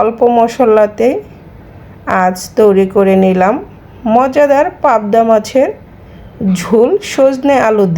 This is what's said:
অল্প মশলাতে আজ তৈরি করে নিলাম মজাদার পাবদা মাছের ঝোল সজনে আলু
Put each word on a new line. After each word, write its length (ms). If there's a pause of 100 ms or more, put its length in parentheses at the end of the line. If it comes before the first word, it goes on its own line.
অল্প 180 (180)
মশলাতে 720 (1120)
আজ 140 (220)
তৈরি 300
করে 280
নিলাম 380 (600)
মজাদার 520 (160)
পাবদা 420
মাছের 440 (920)
ঝোল 320 (220)
সজনে 440 (120)
আলু 180 (100)